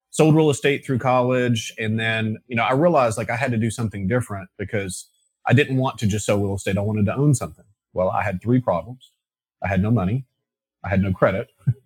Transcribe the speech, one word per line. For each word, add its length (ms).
Sold 260
real 140
estate 340
through 140
college. 800
And 200
then, 480
you 100
know, 80
I 80
realized, 440
like, 140
I 60
had 160
to 60
do 120
something 360
different 520
because 480
I 60
didn't 240
want 220
to 80
just 180
sell 160
real 140
estate. 240
I 20
wanted 260
to 80
own 200
something. 300
Well, 180
I 120
had 180
three 200
problems. 500
I 60
had 140
no 80
money. 340
I 60
had 140
no 100
credit. 380